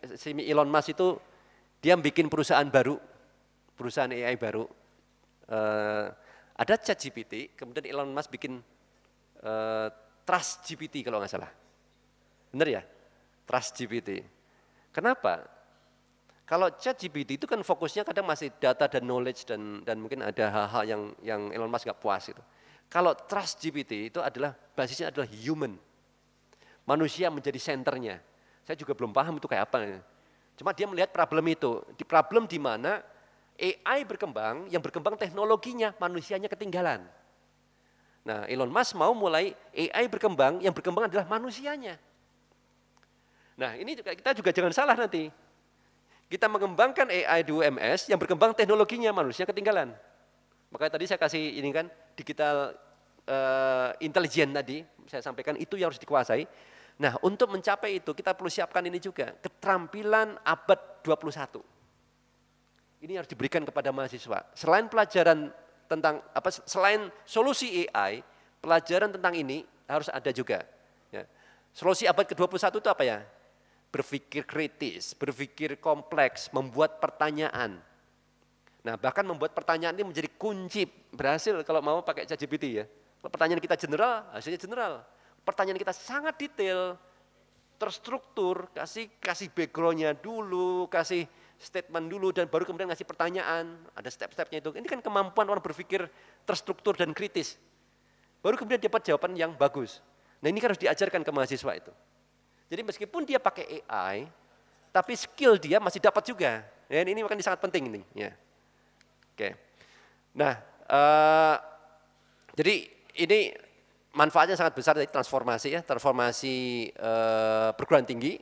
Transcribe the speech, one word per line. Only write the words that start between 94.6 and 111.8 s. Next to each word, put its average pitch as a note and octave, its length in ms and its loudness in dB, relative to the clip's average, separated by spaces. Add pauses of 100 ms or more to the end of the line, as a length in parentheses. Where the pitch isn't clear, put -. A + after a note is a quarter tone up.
itu. D#3 120 -4
Ini A#3 120 -10
kan C4+ 160 -6
kemampuan G3+ 440 0
orang G3 160 0
berpikir F3+ 440 -4 (360)
terstruktur F#3+ 520 -2
dan D#3+ 160 0
kritis. - 480 -6 (800)
Baru A3 160 2
kemudian A#3 240 -2
dapat G#3+ 240 0
jawaban F3 320 2
yang E3 200 0
bagus. C#3 480 0 (400)
Nah, D3+ 80 4
ini G#3 80 0
kan A3+ 120 4
harus F#3 80 -2
diajarkan F3 440 2
ke D#3 80 -4
mahasiswa C3 440 -2
itu. - 160 -16 (800)
Jadi F3+ 120 -8
meskipun A3 440 -8
dia C4 120 2
pakai F3+ 480 -2
A G2 280 -4
I, C3+ 120 -8 (640)
tapi F#3 240 0
skill A#3 440 4
dia D#3 200 4
masih F#3 240 -2
dapat G#3 200 6
juga. C3 400 -2 (240)
Ya, D#3 160 2
ini G3 160 -2
makanya G#3 320 -2
sangat F3+ 120 -4
penting D#3+ 280 -2
ini. G2+ 100 -10 (140)
Ya. G#2 160 -6 (1040)
Oke. G2 240 -6 (760)
Nah, C#3 200 2 (320)
eh, D#3 680 8 (1000)